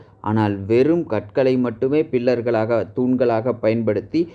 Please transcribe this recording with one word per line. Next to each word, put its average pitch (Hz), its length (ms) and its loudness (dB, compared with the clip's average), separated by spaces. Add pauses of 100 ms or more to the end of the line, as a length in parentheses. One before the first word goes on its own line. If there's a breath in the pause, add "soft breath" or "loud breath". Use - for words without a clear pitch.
(220 loud breath)
ஆனால் 104 440 0
வெறும் 135 400 2
கற்களை 131 520 -2
மட்டுமே 127 460 -2
பில்லர்களாக, 117 880 0
தூண்களாக 123 600 0
பயன்படுத்தி 113 800 0